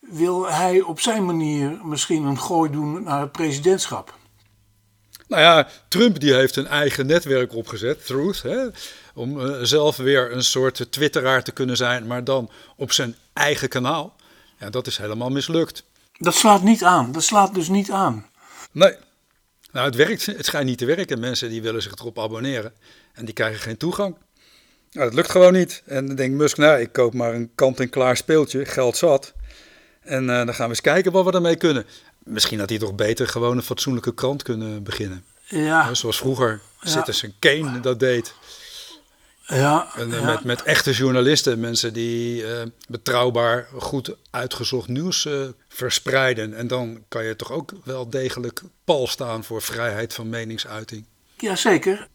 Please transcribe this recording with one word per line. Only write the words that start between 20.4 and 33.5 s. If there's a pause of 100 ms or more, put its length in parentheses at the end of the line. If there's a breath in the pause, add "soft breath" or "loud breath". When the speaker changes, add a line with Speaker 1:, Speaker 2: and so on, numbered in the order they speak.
Speaker 2:
schijnt
niet
te
werken.
Mensen
die
willen
zich
erop
abonneren (400 soft breath)
en
die
krijgen
geen
toegang. (760 soft breath)
Nou,
dat
lukt
gewoon
niet.
En
dan
denkt
Musk,
nou,
ik
koop
maar
een
kant-en-klaar
speeltje,
geld
zat. (680 soft breath)
En,
eh,
dan
gaan
we
eens
kijken
wat
we
daarmee
kunnen. (320 soft breath)
Misschien
had
hij
toch
beter
gewoon